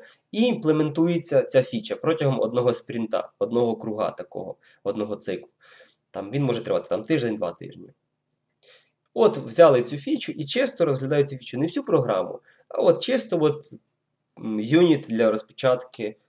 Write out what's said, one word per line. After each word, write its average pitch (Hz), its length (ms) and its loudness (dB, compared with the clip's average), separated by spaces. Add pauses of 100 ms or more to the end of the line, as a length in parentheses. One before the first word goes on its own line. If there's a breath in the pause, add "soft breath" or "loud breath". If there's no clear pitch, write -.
(320 loud breath)
і 214 100 0
імплементується 156 1000 2
ця 127 200 2
фіча - 340 -6
протягом 147 440 0
одного 120 340 0
спринта, 113 640 -6
одного 113 380 0
круга 107 340 -4
такого, 95 460 -12 (280 soft breath)
одного 107 320 -4
циклу. - 340 -8 (600 soft breath)
Там 98 200 -10
він 139 120 -2
може 117 220 -2
тривати 101 240 -2
там - 160 -2
тиждень, 120 320 0
два 87 160 -4
тижні. - 380 -18 (1200 soft breath)
От 139 240 4
взяли 131 440 6
цю 131 140 -6
фічу - 360 -4
і 151 120 -8
чисто 247 400 0
розглядають 139 460 0
цю 135 60 -10
фічу, - 220 -10
не 151 80 0
всю 277 180 -4
програму, 113 560 0 (280 soft breath)
а - 140 -4
от 170 200 4
чисто 233 400 -2
от, - 300 -2 (640)
м, 110 220 -4
юніт 151 480 4
для 113 220 2
розпечатки, 113 840 -4 (120)